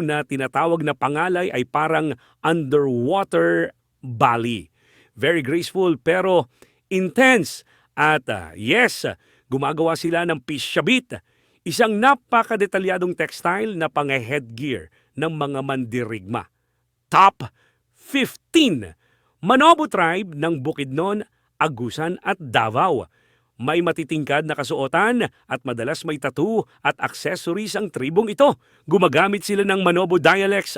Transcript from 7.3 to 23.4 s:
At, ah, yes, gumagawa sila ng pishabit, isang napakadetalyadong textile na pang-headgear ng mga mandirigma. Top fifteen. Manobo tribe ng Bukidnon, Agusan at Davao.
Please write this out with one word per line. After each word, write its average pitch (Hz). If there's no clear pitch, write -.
At, 151
ah, 90
yes, 160
gumagawa 151
sila 170
ng 160
pishabit, 156
isang 208
napakadetalyadong 196
textile 185
na 160
pang-headgear 131
ng 160
mga 143
mandirigma. 117
Top 175
fifteen. 226
Manobo 302
tribe 180
ng 151
Bukidnon, 135
Agusan 147
at -
Davao. 123